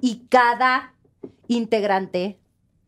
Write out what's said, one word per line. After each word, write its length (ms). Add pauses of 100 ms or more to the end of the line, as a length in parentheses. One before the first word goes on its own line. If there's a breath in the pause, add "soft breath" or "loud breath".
y 280
cada 640 (540)
integrante 920 (480)